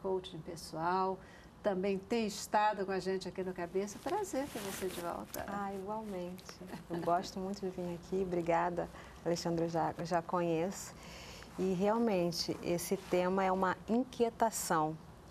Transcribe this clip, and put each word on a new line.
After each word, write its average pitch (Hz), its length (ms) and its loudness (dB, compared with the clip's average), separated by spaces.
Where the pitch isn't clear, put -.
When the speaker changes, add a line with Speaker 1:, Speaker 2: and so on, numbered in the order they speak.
Speaker 1:
coaching 185 380 -2
pessoal, 175 760 0
também 196 340 2
tem 220 300 0
estado 208 580 2
com 190 60 -2
a 190 80 2
gente 190 300 0
aqui 185 160 -4
no 185 100 -2
Cabeça. 190 460 -2
Prazer 294 480 0
ter 262 100 -8
você 196 300 -4
de 180 120 -4
volta. 175 460 -4
Speaker 2:
Ah, 202 260 -2
igualmente. 190 720 -6
Eu 170 120 -2
gosto 175 360 2
muito 190 220 -2
de 190 100 -2
vir 175 240 -4
aqui. 185 300 -2
Obrigada, 170 640 2
Alexandre, 170 420 2
eu - 20 -2
já, 160 280 2
eu 170 80 -4
já 170 160 2
conheço. 170 720 0
E 185 180 2
realmente, 190 920 4
esse 175 320 0
tema 185 480 2
é 185 80 4
uma 185 240 4
inquietação 220 1120 2